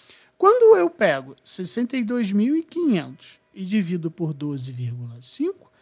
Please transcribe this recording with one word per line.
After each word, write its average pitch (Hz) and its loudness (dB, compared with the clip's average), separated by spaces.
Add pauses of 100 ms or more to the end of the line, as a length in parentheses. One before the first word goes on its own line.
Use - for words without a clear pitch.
(380)
Quando 440 8
eu 349 4
pego 135 0
sessenta 226 -4
e 247 -2
dois 226 -2
mil 220 2
e 320 -2
quinhentos 185 -4 (140)
e 190 -12
divido 180 -2
por 160 -6
doze 139 -8
vírgula 120 -10
cinco, - -6 (100)